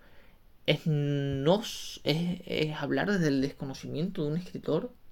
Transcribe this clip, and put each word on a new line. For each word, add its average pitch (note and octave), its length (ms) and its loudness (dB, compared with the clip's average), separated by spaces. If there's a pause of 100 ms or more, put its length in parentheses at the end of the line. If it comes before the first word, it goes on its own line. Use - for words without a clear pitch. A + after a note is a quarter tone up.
(680)
es, - 200 2
no C#3+ 760 2
s-, - 440 -10
es, E3+ 420 2
es D3+ 300 0
hablar D3 340 0
desde F3+ 160 4
el C#3 140 4
desconocimiento C3+ 840 -4
de D3 80 0
un D#3 60 -2
escritor F3+ 560 -4 (200)